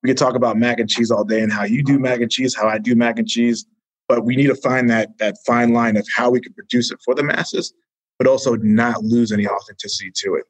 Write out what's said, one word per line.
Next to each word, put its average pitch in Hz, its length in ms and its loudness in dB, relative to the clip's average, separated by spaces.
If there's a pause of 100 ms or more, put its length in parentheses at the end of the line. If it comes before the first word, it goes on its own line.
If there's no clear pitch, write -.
We 127 80 0
could 127 80 0
talk 127 180 0
about 117 200 0
mac 117 220 0
and 110 100 -2
cheese 117 220 0
all 104 140 0
day 110 160 0
and 107 120 0
how 104 120 -4
you 117 180 0
do 139 160 2
mac 127 220 0
and 117 100 -2
cheese, 127 240 -2
how 110 140 0
I 110 100 -2
do 117 160 0
mac 117 240 2
and 113 80 -2
cheese, 117 400 -2 (420)
but 113 160 0
we 123 120 0
need 139 100 4
to 131 80 4
find 127 340 0
that, 110 300 0
that 104 260 -2
fine 120 280 2
line 117 240 2
of 104 180 -2
how 123 160 2
we 127 100 2
can - 120 -18
produce - 380 -4
it - 140 -12
for 127 100 0
the 143 100 -2
masses, - 500 -4 (440)
but 127 100 4
also 131 280 2
not 110 460 2
lose 113 300 2
any 104 160 0
authenticity 98 640 -8
to 95 220 -4
it. 65 140 -4